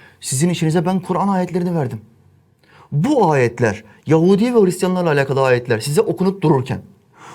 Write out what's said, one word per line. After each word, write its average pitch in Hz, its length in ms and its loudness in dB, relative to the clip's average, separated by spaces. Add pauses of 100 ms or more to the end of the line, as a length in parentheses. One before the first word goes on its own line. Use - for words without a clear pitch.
(220)
sizin 143 280 -2
işinize 160 360 -2
ben 185 140 -2
Kur'an 180 280 -4
ayetlerini 180 480 -2
verdim. 120 260 -6 (920)
Bu 196 400 2
ayetler, 120 520 0 (220)
Yahudi 190 500 2
ve 214 100 6
Hristiyanlarla 180 460 0
alakalı 139 300 0
ayetler 123 380 2
size 147 220 -2
okunup 185 400 0
dururken, 131 400 0 (540)